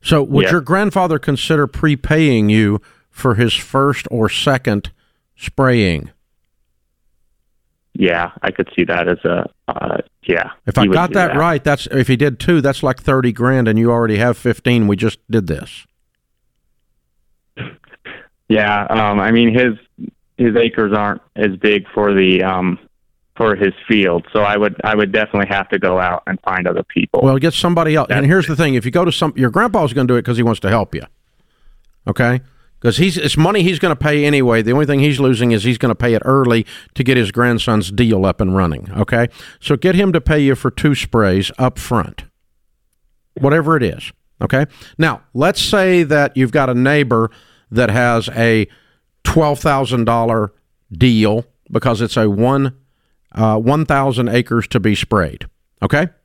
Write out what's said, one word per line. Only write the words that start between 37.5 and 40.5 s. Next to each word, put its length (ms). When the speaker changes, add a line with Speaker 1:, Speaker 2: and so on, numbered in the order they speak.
Speaker 1:
deal 340
up 160
and 140
running, 420
okay? 320
So 160
get 180
him 180
to 80
pay 200
you 120